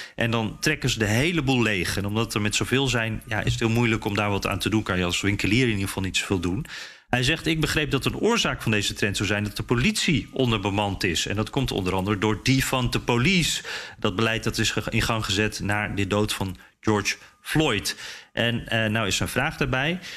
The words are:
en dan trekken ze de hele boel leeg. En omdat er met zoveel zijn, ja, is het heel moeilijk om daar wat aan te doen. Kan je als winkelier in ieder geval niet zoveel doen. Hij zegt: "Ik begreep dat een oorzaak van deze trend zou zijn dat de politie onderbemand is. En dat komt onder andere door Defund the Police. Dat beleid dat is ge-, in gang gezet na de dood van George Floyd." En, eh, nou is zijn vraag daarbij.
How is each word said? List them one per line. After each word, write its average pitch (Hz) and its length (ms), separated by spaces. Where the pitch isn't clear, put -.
en 117 140
dan 117 300
trekken 143 300
ze 107 80
de 110 60
hele 143 380
boel 127 200
leeg. 101 340
En 101 100
omdat 107 280
er 110 60
met 104 140
zoveel 135 340
zijn, 113 380
ja, 107 160
is 101 100
het 120 80
heel 117 100
moeilijk 113 340
om 104 100
daar 104 160
wat 98 160
aan 98 120
te 98 120
doen. 107 120
Kan 95 160
je 90 60
als 90 160
winkelier 98 440
in 120 80
ieder 98 140
geval 95 160
niet 92 140
zoveel - 240
doen. 90 260
Hij 127 140
zegt: 151 240
"Ik 160 140
begreep 147 300
dat 127 140
een - 120
oorzaak 202 460
van - 80
deze 107 240
trend 101 220
zou 101 120
zijn 104 160
dat 104 120
de - 60
politie 147 720
onderbemand 104 720
is. 85 220
En 95 100
dat 107 140
komt 131 220
onder 92 220
andere 95 240
door 107 240
Defund 131 500
the - 80
Police. 143 640
Dat 98 180
beleid 113 280
dat - 140
is 110 120
ge-, 107 200
in 110 120
gang 110 220
gezet 104 360
na 101 280
de 98 180
dood 104 280
van 95 220
George 101 360
Floyd." 120 560
En, 117 360
eh, 110 220
nou 110 160
is 95 100
zijn 95 120
vraag 143 280
daarbij. 143 420